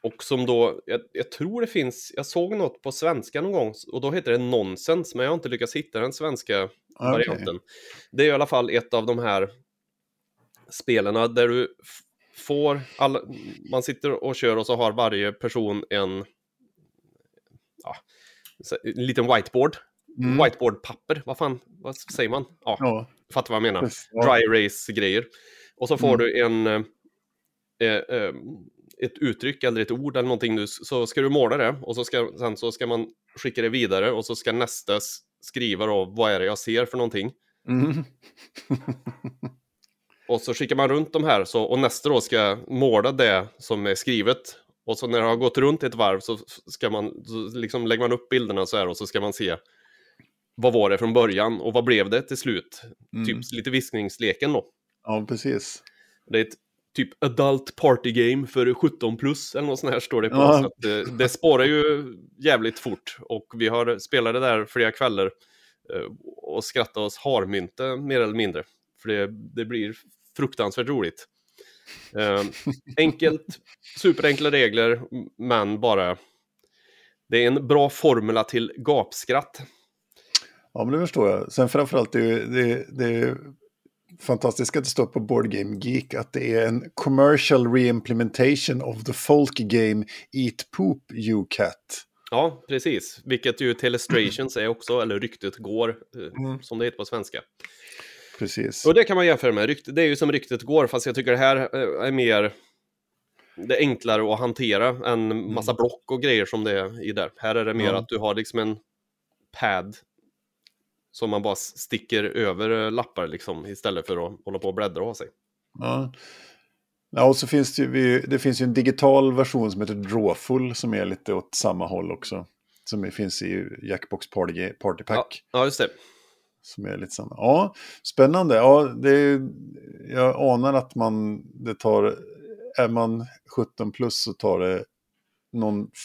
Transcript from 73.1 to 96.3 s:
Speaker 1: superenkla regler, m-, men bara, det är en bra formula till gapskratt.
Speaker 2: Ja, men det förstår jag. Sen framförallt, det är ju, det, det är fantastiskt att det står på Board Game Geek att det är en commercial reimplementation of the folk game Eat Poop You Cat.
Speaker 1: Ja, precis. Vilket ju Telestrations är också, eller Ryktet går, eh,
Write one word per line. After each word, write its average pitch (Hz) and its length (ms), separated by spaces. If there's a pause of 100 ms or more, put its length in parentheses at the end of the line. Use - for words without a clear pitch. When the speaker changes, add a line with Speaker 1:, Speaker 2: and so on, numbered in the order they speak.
Speaker 1:
superenkla 151 500
regler, 117 420
m-, 120 360 (100)
men 107 420
bara, 95 360 (1120)
det 117 160
är - 20
en 135 200
bra 143 240
formula 113 540
till 117 320
gapskratt. 135 840 (1120)
Speaker 2:
Ja, 110 100
men 127 100
det 160 60
förstår 120 300
jag. 98 220
Sen 127 160
framförallt, 131 440
det 120 80
är 117 60
ju, 113 200
det, 120 400 (120)
det 120 80
är 117 300 (840)
fantastiskt - 560
att 131 80
det 131 60
står 127 160
på - 140
Board 113 300
Game 104 320
Geek 127 320
att 120 180
det 123 220
är 113 140
en 117 260
commercial 135 800
reimplementation 123 1080
of 113 220
the 127 80
folk 147 460
game 107 460 (280)
Eat 127 440
Poop - 360
You 107 380
Cat. - 540 (260)
Speaker 1:
Ja, 139 380
precis. 131 560
Vilket 127 360
ju 123 140
Telestrations 120 840
är 107 120
också, 120 320
eller 104 200
Ryktet 101 360
går, 113 340
eh, 113 540